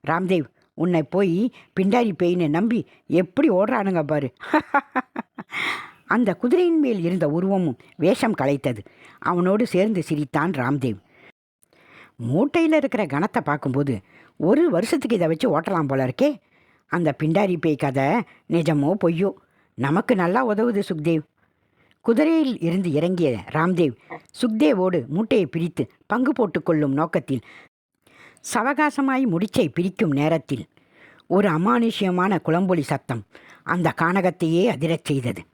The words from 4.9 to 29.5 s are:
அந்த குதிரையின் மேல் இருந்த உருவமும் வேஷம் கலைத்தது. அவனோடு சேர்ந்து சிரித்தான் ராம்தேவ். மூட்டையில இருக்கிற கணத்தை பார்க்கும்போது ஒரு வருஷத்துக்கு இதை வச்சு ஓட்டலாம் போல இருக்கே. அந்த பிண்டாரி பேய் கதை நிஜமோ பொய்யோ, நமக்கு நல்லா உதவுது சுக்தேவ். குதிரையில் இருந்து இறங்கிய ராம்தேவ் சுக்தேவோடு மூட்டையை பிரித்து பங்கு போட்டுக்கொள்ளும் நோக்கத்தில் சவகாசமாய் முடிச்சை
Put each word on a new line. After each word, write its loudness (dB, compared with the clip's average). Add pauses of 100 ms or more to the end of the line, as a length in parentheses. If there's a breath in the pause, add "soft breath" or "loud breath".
அந்த 2
குதிரையின் 2
மேல் 0
இருந்த 0
உருவமும் 0 (200 soft breath)
வேஷம் 2
கலைத்தது. -2 (380 loud breath)
அவனோடு 2
சேர்ந்து 0
சிரித்தான் -2
ராம்தேவ். -2 (1200 soft breath)
மூட்டையில 0
இருக்கிற 0
கணத்தை -2
பார்க்கும்போது -2 (360 soft breath)
ஒரு 4
வருஷத்துக்கு 0
இதை 0
வச்சு 0
ஓட்டலாம் -2
போல 0
இருக்கே. 2 (560 soft breath)
அந்த -2
பிண்டாரி 0
பேய் 0
கதை 0 (400 soft breath)
நிஜமோ 0 (100)
பொய்யோ, 0 (440 soft breath)
நமக்கு 0
நல்லா 0
உதவுது 0 (120)
சுக்தேவ். 0 (840)
குதிரையில் 2
இருந்து 0
இறங்கிய 0 (240)
ராம்தேவ் 2 (380 loud breath)
சுக்தேவோடு 0
மூட்டையை 0
பிரித்து -4 (160)
பங்கு 0
போட்டுக்கொள்ளும் 0
நோக்கத்தில் -2 (1120 loud breath)
சவகாசமாய் 0
முடிச்சை 0